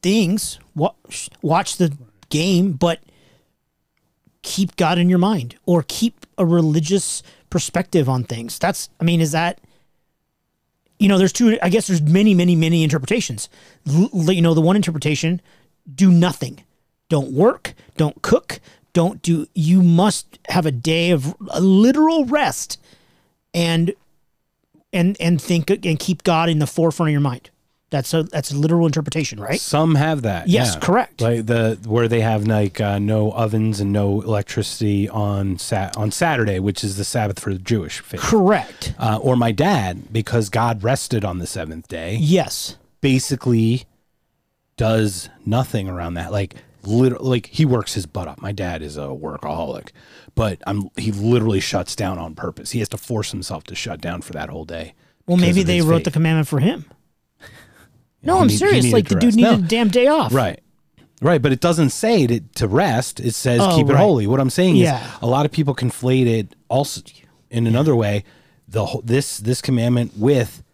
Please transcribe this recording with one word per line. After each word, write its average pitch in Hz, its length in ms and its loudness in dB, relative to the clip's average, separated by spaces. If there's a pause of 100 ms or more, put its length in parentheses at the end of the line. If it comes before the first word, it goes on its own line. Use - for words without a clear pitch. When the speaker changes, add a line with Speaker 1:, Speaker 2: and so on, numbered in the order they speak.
Speaker 1:
things, 196 580 0 (160)
wa-, 160 180 -2 (160)
sh-, - 200 -14 (120)
watch 165 360 0
the 160 180 0 (340)
game, 180 440 2
but 170 260 0 (1400)
keep - 340 -4
God 175 220 0
in 175 120 2
your 180 100 4
mind 175 360 -2 (100)
or 175 220 2
keep - 380 -6 (120)
a 185 80 0
religious 165 800 0 (260)
perspective 170 580 -2
on 127 160 -2
things. 117 360 -10
That's, - 300 -4 (100)
I 165 40 -2
mean, 170 180 2
is 151 100 0
that, 170 280 -2 (1400)
you 202 80 4
know, 196 100 6
there's 185 160 4
two, 226 280 4
I 185 80 0
guess 208 180 2
there's 175 140 2
many, 190 320 6
many, 175 220 4
many 160 280 2
interpretations. 147 680 -2 (380)
L-, 165 260 2
l-, 175 180 0
you 180 100 2
know, 170 120 4
the 160 80 4
one 175 140 4
interpretation, 165 680 -2 (520)
do 185 180 4
nothing. 170 520 2 (460)
Don't 139 220 0
work, 160 420 2 (240)
don't 151 240 -2
cook, - 380 0 (340)
don't 180 280 0
do, 165 320 0
you 175 300 4
must 175 560 2 (100)
have 175 160 0
a 151 60 0
day 160 400 0
of 147 240 -2 (140)
a - 120 -2
literal 269 640 4
rest 254 540 -2 (720)
and, 170 400 0 (1000)
and, 190 260 0
and 165 220 2
think 170 280 -2
and 180 300 -2
keep - 240 -4
God 170 260 2
in 156 100 0
the 147 80 0
forefront 165 420 0
of - 20 0
your 143 100 0
mind. 127 280 -4 (460)
That's 135 180 -4
a, 160 100 0
that's 147 280 -6
a 143 60 -4
literal 165 280 2
interpretation, 147 540 -4
right? 107 200 -4
Speaker 2:
Some 156 360 2
have 147 280 0
that, 90 260 -2
Speaker 1:
Yes, 127 240 2
Speaker 2:
yeah. 78 80 -8
Speaker 1:
correct. - 400 -2
Speaker 2:
Like 117 240 0
the, 113 400 0
where 117 240 2
they 117 120 2
have, 110 240 0
like, 107 360 0
uh, 101 180 0
no 107 320 0
ovens 110 480 -2
and 101 140 -2
no 101 280 0
electricity 104 840 -2
on 101 520 -4
Sa-, 98 360 -4
on 104 160 -4
Saturday, 117 480 -2
which 98 240 -4
is 98 140 -6
the 101 80 -6
Sabbath 104 340 -4
for 98 140 -6
the 92 60 -6
Jewish 92 420 -4
faith. - 200 -14
Speaker 1:
Correct. - 800 0
Speaker 2:
Uh, 110 220 -2
or 131 160 2
my 117 160 2
dad, 107 580 -2
because 110 380 -2
God 113 340 -2
rested 120 400 -2
on 90 160 -6
the 82 80 -6
seventh 82 400 -10
day, 87 320 -8
Speaker 1:
Yes. - 560 0 (240)
Speaker 2:
basically 123 840 0 (920)
does 110 520 -2 (160)
nothing 107 420 -2
around 87 280 -8
that. 85 160 -8
Like, 101 240 -6 (280)
lit-, 120 380 2
like, 127 260 -2
he - 180 -2
works 123 280 -2
his 92 120 -6
butt 82 220 -10
off. - 140 -16
My 101 100 -8
dad 90 300 -8
is 73 160 -12
a 71 100 -10
workaholic, 76 840 -10 (460)
but 107 320 -2
I'm, 101 300 -6
he 110 140 -4
literally 107 500 0
shuts - 340 -6
down 95 240 -6
on 82 160 -12
purpose. - 360 -12
He 123 80 -4
has 104 100 -4
to 107 80 -10
force 107 340 -6
himself 98 340 -10
to 90 100 -16
shut 90 260 -10
down 87 200 -10
for - 120 -18
that 78 160 -10
whole 80 160 -12
day 80 280 -12 (340)
Speaker 1:
Well, 175 100 2
Speaker 2:
because 175 180 4
Speaker 1:
maybe 190 60 4
Speaker 2:
of 170 60 0
Speaker 1:
they 180 100 2
Speaker 2:
his 165 80 2
Speaker 1:
wrote 165 140 4
Speaker 2:
faith. - 60 -4
Speaker 1:
the 156 60 0
commandment 160 380 2
for 147 100 0
him. 156 260 -2 (1400)
No, 349 140 0
Speaker 2:
He 370 40 4
Speaker 1:
I'm 269 60 4
Speaker 2:
need-, - 60 4
he - 40 0
Speaker 1:
serious. 403 280 4
Speaker 2:
needed - 100 4
Speaker 1:
Like, 208 120 4
the 202 80 0
Speaker 2:
to 165 40 2
Speaker 1:
dude 240 80 4
Speaker 2:
rest. 220 100 4
Speaker 1:
needed 233 220 6
Speaker 2:
No. 175 60 0
Speaker 1:
a - 40 -6
damn 226 200 2
day 247 180 4
off. 294 260 2
Speaker 2:
Right. 117 260 0 (600)
Right, 151 200 4
but 139 120 2
it - 80 -2
doesn't 165 300 2
say 214 360 2
to, 113 120 0 (160)
to 113 120 0
rest. 123 520 0
It 120 160 -4
says, 120 260 2
Speaker 1:
Oh, 185 140 4
Speaker 2:
"Keep 147 140 4
it 139 40 4
Speaker 1:
right. 139 60 6
Speaker 2:
holy." 147 280 4
What 131 120 2
I'm 131 100 0
saying 180 280 2
is, - 60 6
Speaker 1:
Yeah. 139 280 -2 (100)
Speaker 2:
a 120 60 -2
lot 139 180 2
of 147 60 -4
people 143 240 -2
conflate 127 520 0
it 110 280 -2 (140)
also 131 320 -2 (500)
in 117 160 0
another 131 280 2
way, 104 280 0 (440)
the 101 200 -4
whole, 120 140 -8
this, 120 360 -2
this 117 240 -4
commandment 120 560 0
with 120 460 0 (100)